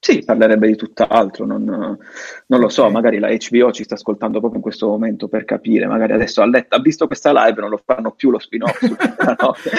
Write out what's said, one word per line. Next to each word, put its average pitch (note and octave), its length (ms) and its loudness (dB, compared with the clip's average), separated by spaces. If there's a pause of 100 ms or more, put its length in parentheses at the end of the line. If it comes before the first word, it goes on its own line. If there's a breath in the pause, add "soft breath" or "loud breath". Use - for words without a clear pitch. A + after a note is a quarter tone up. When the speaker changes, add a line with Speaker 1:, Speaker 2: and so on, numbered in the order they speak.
Speaker 1:
Sì, - 220 2
parlerebbe A2 400 4
di A2 100 4
tutt'altro, A2 680 -2
non, G#2+ 180 -6
non - 960 -4
lo A#2 100 4
so, C3 160 2
Speaker 2:
Ok. G#2 60 4
Speaker 1:
magari A2 280 0
la G#2+ 100 -2
H A2+ 220 -4
B A#2+ 120 4
O A#2+ 80 4
ci A#2 120 -8
sta - 100 -8
ascoltando A2 460 -4
proprio A2+ 180 -4
in G#2 60 -8
questo G#2+ 240 -6
momento G#2+ 400 -4
per A2 180 -6
capire, A2 400 0
magari G#2+ 280 0
adesso G#2 280 0
ha G#2 60 4
letto, A#2+ 280 2
ha B2 60 2
visto D#3 240 2
questa - 260 0
live, A2+ 300 2
non G#2 80 -6
lo G#2 160 -6
fanno A2+ 280 -4
più C3 180 0
lo A#2 80 0
spin-off - 440 -6
su A3+ 140 0
Speaker 2:
<laughs> - 0 -
Speaker 1:
questa - 420 -2
notte, - 400 -2